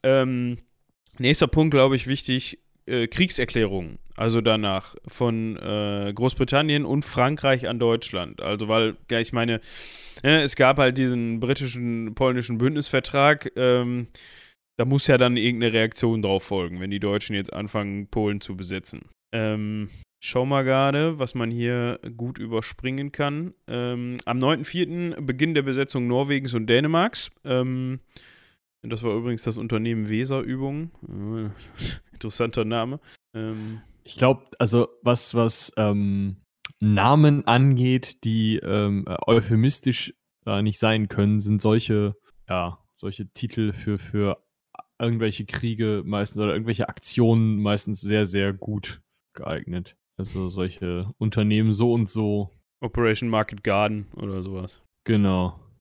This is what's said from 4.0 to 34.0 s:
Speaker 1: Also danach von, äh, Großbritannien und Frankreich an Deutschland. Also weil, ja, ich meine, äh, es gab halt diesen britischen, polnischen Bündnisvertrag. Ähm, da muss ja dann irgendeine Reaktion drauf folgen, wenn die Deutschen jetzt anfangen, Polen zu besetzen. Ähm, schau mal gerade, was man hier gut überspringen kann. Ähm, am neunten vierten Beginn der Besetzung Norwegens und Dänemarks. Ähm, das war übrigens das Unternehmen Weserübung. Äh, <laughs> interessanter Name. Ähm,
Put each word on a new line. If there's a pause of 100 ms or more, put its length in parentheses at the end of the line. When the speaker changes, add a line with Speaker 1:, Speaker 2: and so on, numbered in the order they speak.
Speaker 1:
Also
danach (120)
von,
äh,
Großbritannien
und
Frankreich
an
Deutschland.
Also
weil, (160)
ja,
ich
meine, (640)
äh,
es
gab
halt
diesen
britischen,
polnischen
Bündnisvertrag.
Ähm, (720)
da
muss
ja
dann
irgendeine
Reaktion
drauf
folgen,
wenn
die
Deutschen
jetzt
anfangen,
Polen
zu
besetzen. (240)
Ähm, (340)
schau
mal
gerade,
was
man
hier (160)
gut
überspringen
kann. (140)
Ähm,
am
neunten
vierten
Beginn
der
Besetzung
Norwegens
und
Dänemarks. (140)
Ähm, (840)
das
war
übrigens
das
Unternehmen
Weserübung. (160)
Äh, (280)
<laughs>
interessanter
Name. (360)
Ähm, (240)